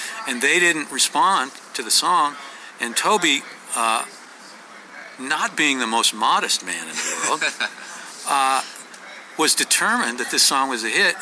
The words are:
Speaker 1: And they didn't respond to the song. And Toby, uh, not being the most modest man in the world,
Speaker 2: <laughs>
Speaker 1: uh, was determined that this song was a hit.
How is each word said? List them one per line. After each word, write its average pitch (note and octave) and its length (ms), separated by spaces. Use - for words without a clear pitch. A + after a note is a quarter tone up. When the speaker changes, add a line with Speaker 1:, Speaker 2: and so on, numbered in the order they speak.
Speaker 1:
And B2 160
they D3+ 160
didn't E3+ 320
respond C#3+ 600
to C3 80
the G#2+ 80
song. D3+ 460
And A#2 160
Toby, E3 480
uh, A#2 280
not D#3 380
being D3 220
the B2 80
most A2 260
modest C#3 540
man E2+ 220
in D#2+ 80
the - 200
world, D#3+ 160
Speaker 2:
<laughs> - 420
Speaker 1:
uh, C3+ 340
was D#3 160
determined E3+ 640
that A#2+ 120
this C3+ 120
song C3+ 260
was A#2+ 160
a A2+ 40
hit. F3 320